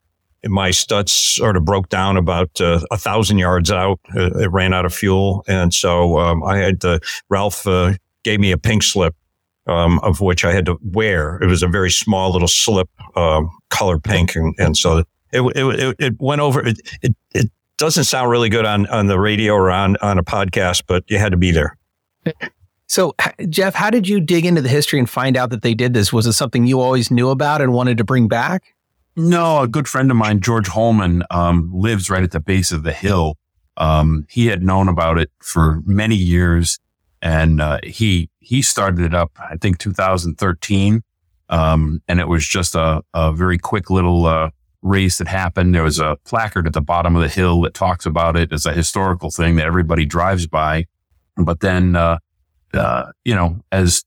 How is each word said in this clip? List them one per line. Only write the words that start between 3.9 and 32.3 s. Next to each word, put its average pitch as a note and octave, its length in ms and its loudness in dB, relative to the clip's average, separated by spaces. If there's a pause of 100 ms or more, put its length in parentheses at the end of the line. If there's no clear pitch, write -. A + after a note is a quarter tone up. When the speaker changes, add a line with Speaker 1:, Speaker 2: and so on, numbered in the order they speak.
Speaker 1:
Uh, F#2 260 0
it G2 120 0
ran F#2+ 220 0
out F2+ 120 0
of F2 80 -4
fuel. G2 540 0
And F2+ 260 0
so, F2 440 2
um, E2+ 260 0
I G2 140 -2
had F#2+ 240 0
to, E2+ 180 0 (300)
Ralph, G2 380 -2
uh, F#2 260 2 (300)
gave G#2+ 160 0
me G2+ 120 2
a E2+ 60 0
pink G#2+ 260 0
slip, E2+ 320 0 (520)
um, E2+ 320 2
of F#2+ 220 0
which F2+ 240 0
I F2 80 2
had F#2 140 0
to F2 140 -2
wear. F2+ 600 -2
It F#2 60 2
was F2 160 2
a F2+ 40 2
very F#2 240 0
small F#2+ 400 0
little F2+ 160 2
slip, F#2 420 0 (260)
um, D#2+ 340 2 (200)
color F2+ 300 -2
pink. F2+ 360 0
And, D#2+ 220 -2
and D#2+ 200 0
so E2 220 2
it, E2+ 60 -2 (280)
it, B2 220 0
it, C3 440 -2
it C3 200 -2
went C#3+ 200 -2
over. C3+ 260 0
It, A#2 140 -2 (220)
it, - 140 0 (180)
it - 180 -2 (260)
doesn't D#3 280 0
sound B2+ 240 0
really A#2+ 180 2
good A2 180 0
on, G#2 220 0
on G#2+ 200 0
the F#2+ 120 2
radio G#2+ 340 2
or F#2+ 160 4
on, G2+ 280 2
on G2+ 200 0
a G2+ 60 2
podcast, F#2+ 640 -2
but F2+ 220 -2
you G#2+ 80 0
had G#2 140 0
to F2 60 0
be F2+ 140 2
there. D2+ 260 0 (1080)
Speaker 2:
So, F3+ 340 0
h-, - 280 -4
Jeff, F#3+ 260 -2
how G#3 140 -2
did A3 180 0
you G3+ 140 0
dig E3 240 2
into F3 160 2
the B2+ 80 0
history C#3+ 300 0
and A#2+ 100 2
find B2+ 260 0
out B2+ 140 0
that A#2 140 -6
they A#2 100 2
did B2 200 0
this? G#2 200 2
Was A2+ 140 2
it A2+ 60 2
something A#2+ 320 0
you C3 140 2
always B2+ 320 0
knew B2 180 2
about D3 320 0
and B2+ 120 2
wanted B2 240 2
to A2 80 0
bring B2 240 2
back? C#3 440 -2 (440)
Speaker 3:
No, E3 440 2
a B2+ 60 2
good A#2+ 200 -4
friend C3+ 240 2
of B2 40 4
mine, G#2+ 260 2
George A2 260 0
Holman, G2 640 2
um, F2 440 0
lives G2 360 -2
right F#2 140 0
at F2 80 0